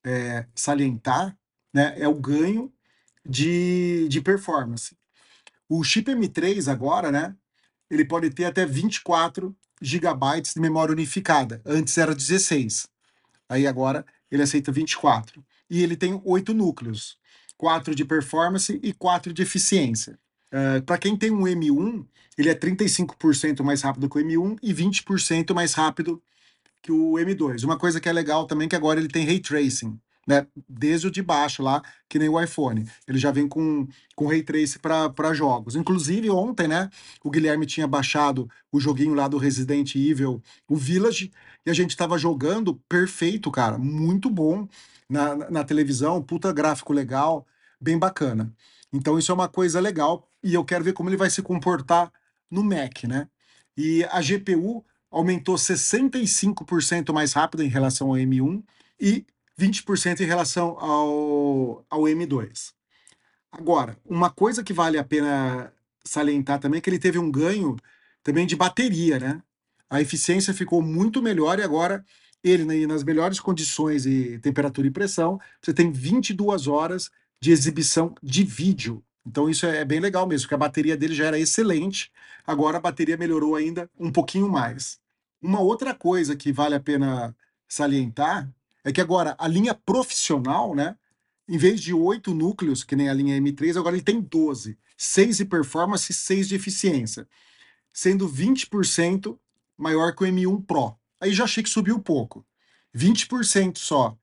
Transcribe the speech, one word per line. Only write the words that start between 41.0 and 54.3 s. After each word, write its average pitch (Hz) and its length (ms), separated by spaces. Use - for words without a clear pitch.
e 160 60
a - 20
gente 175 240
tava 170 220
jogando 165 560
perfeito, 185 640
cara. - 300
Muito 160 500
bom 185 380
na, 143 260
na, 147 140
na 156 140
televisão, 147 580
puta 170 320
gráfico 151 400
legal, 143 540
bem 160 160
bacana. 127 560
Então, 147 240
isso 165 140
é 180 40
uma 180 140
coisa 180 300
legal, 175 480
e 185 100
eu 170 100
quero 175 200
ver 185 100
como 180 160
ele 190 80
vai 190 140
se - 100
comportar 170 720
no 190 140
Mac, 156 420
né? 131 220
E 160 300
a 175 160
G 165 160